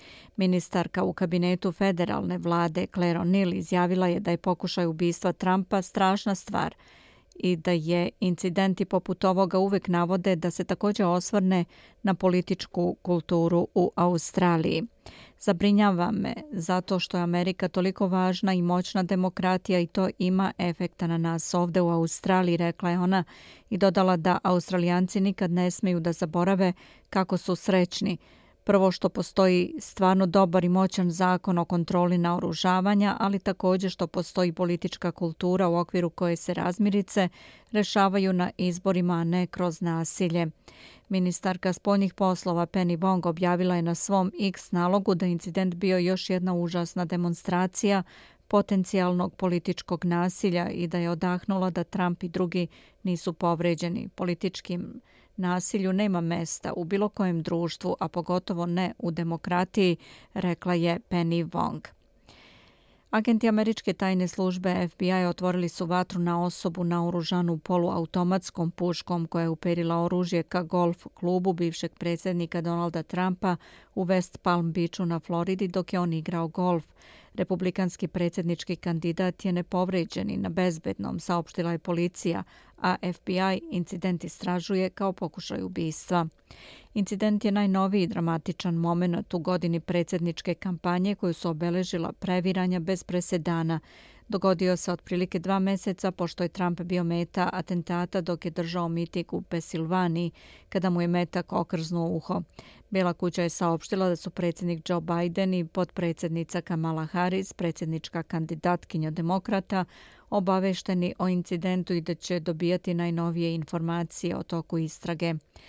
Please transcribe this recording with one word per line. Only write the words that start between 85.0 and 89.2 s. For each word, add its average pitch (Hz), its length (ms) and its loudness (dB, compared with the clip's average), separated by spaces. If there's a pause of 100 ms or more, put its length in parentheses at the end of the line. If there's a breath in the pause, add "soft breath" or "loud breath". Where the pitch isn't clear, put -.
pokušaj 185 500 -8
ubistva. 175 640 -2 (680 loud breath)
Incident 208 500 0
je 208 80 2
najnoviji 196 540 2
dramatičan 165 680 -2
momenat 170 600 0